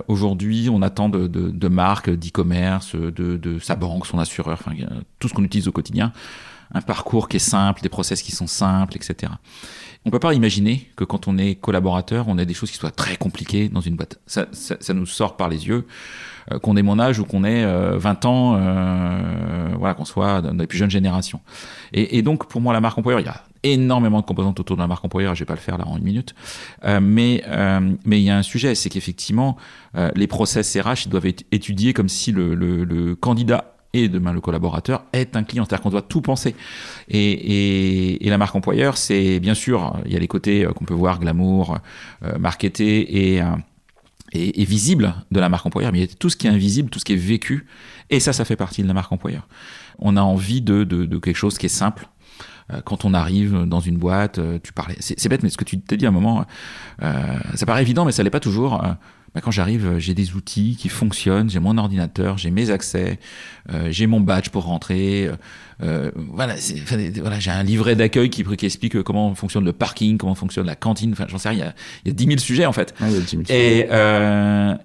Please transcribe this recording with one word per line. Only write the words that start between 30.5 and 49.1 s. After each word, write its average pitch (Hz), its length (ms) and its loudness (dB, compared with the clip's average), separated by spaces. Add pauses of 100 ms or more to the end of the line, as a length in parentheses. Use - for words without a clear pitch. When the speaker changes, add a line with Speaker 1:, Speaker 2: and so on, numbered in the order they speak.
Speaker 1:
R 98 100 0
H, 127 180 -2
ils 95 40 -8
doivent 92 160 0
être 92 260 -2
étudiés 104 420 0
comme 98 160 2
si - 220 -4
le, 90 220 2
le, 87 300 0
le 87 320 0
candidat 117 560 0 (220)
et 120 160 4
demain 90 240 0
le 87 80 -2
collaborateur 85 720 -2
est 127 240 -2
un 110 60 0
client, 117 200 -2
c'est-à-dire - 180 -2
qu'on 107 80 0
doit 196 120 0
tout 185 180 -2
penser. 135 340 -2 (540)
Et, 104 240 2
et, 95 960 2
et - 20 4
la 104 80 4
marque 101 160 2
employeur, 117 440 2
c'est 95 420 2
bien 95 140 2
sûr, 110 420 0 (100)
il - 60 -4
y 90 60 0
a - 20 2
les 85 80 0
côtés, 101 380 2
euh, 85 80 0
qu'on - 100 -8
peut 87 100 -4
voir, 90 240 2
glamour, 87 600 2 (460)
euh, 80 140 -4
marketé 98 1000 2
et, 90 60 2
euh, 85 40 0 (880)
et, - 280 -2
et 101 40 4
visible 104 500 2 (160)
de 98 80 2
la 90 80 4
marque 90 180 0
employeur, 90 280 0
mais 90 60 2
il - 20 4
y 90 100 0
a - 20 -20
tout - 160 0
ce 165 60 -2
qui - 100 -4
est 220 40 4
invisible, 113 400 4
tout - 100 -10
ce - 60 -8
qui 104 80 0
est - 20 2
vécu, 104 520 -2 (420)
et 143 100 4
ça, 139 140 2
ça 120 100 0
fait 113 140 -2
partie 101 260 -4
de 95 40 2
la 92 60 2
marque 92 200 -2